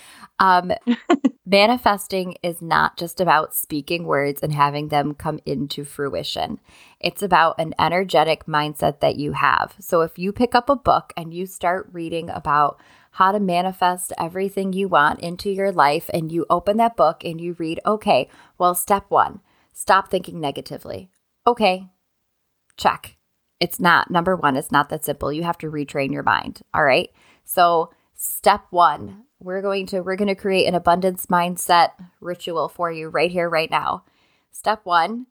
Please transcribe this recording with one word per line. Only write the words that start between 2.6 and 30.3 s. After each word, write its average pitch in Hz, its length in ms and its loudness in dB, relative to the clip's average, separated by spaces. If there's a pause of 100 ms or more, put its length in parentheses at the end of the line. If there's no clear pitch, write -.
not 156 340 0
just - 240 -8
about 156 360 2
speaking 165 500 -6
words 143 380 -2
and 151 100 -2
having 147 360 0
them 147 260 0
come 156 320 -6
into 143 360 -6
fruition. - 760 -6 (400)
It's - 240 -4
about 165 360 4
an 160 200 -4
energetic 160 640 2
mindset 151 540 -2
that 143 160 2
you 147 160 -4
have. - 480 0
So 170 220 0
if 165 180 -4
you 185 120 -4
pick 240 220 -2
up 247 160 2
a 277 60 4
book - 420 0
and 165 160 -12
you 180 140 -8
start 185 440 -4
reading 170 380 -8
about 147 500 0 (320)
how 190 200 4
to 208 80 0
manifest 180 800 0
everything 190 540 -4
you 196 140 -2
want 147 340 2
into 175 280 -8
your 196 220 -2
life, 151 420 2
and 160 180 -2
you 165 200 -2
open 190 260 0
that 233 180 2
book 165 280 2
and 165 180 -10
you 175 160 -8
read, 165 280 -6
"Okay, 196 440 0 (300)
well, 180 160 2
step 202 340 -2
one, 123 300 2 (340)
stop - 380 0
thinking 175 280 -6
negatively." 151 680 -10 (380)
Okay, 190 400 0 (920)
check. - 380 -4 (440)
It's - 200 -4
not, 170 320 2
number 180 240 0
one, 147 200 0
it's 147 160 -6
not 143 180 2
that 156 140 -8
simple. 143 300 -4
You 156 80 -6
have 170 180 -4
to 156 120 -10
retrain 143 420 -4
your 143 80 -6
mind, - 400 -2 (140)
all 160 80 2
right? 143 260 2 (340)
So 170 460 2 (240)
step - 560 0
one, 180 540 0 (160)
we're 185 240 -8
going 196 240 -2
to, 190 140 -4
we're 185 140 -4
gonna 196 200 0